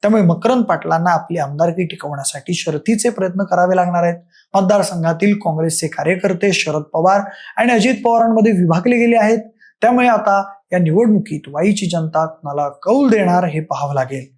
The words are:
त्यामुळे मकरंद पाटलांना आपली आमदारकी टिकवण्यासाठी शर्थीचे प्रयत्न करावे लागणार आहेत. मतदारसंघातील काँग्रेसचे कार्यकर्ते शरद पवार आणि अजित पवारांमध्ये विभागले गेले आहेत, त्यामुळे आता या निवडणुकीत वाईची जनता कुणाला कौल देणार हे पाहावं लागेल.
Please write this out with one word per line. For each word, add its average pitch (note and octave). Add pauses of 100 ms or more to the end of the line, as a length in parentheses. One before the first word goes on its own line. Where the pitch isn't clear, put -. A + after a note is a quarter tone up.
त्यामुळे G#3+
मकरंद A3
पाटलांना E3
आपली E3+
आमदारकी E3
टिकवण्यासाठी D3
शर्थीचे F3
प्रयत्न F#3+
करावे F3+
लागणार F3
आहेत. E3+ (380)
मतदारसंघातील F#3+ (100)
काँग्रेसचे D#3+
कार्यकर्ते F3+
शरद D3+ (100)
पवार F#3 (360)
आणि A#3+
अजित A#3 (100)
पवारांमध्ये A3+
विभागले F3+
गेले A#3
आहेत, A3 (420)
त्यामुळे B3
आता G#3 (320)
या F3+
निवडणुकीत F3
वाईची F#3
जनता D#3+
कुणाला D3 (160)
कौल C4
देणार F3+
हे D#3
पाहावं C#3+
लागेल. C3 (120)